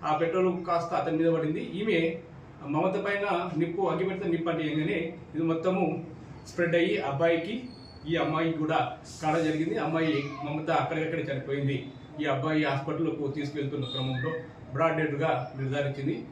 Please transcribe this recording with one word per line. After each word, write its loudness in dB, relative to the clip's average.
ఆ 2
పెట్రోల్ 2
కాస్త 0
అతని 2
మీద 6
పడింది. 0
ఈమె 2
మమత 2
పైన 0
నిప్పు, 0
అగ్గిపెట్టెతో 0
నిప్పు 2
అంటే 0
ఏంటనే 0
ఇది 0
మొత్తము 0
స్ప్రెడ్ 0
అయ్యి 4
అబ్బాయికి, 2
ఈ 4
అమ్మాయికి 2
కూడా 2
కావడం 2
జరిగింది. 2
అమ్మాయి 2
మమత -2
అక్కడికక్కడే 0
చనిపోయింది. -2
ఈ 0
అబ్బాయి 2
హాస్పిటల్కు 0
తీసుకెళ్తున్న -4
క్రమంలో -2
బ్రాడ్ 4
డెడ్గా 0
నిర్ధారించింది. -2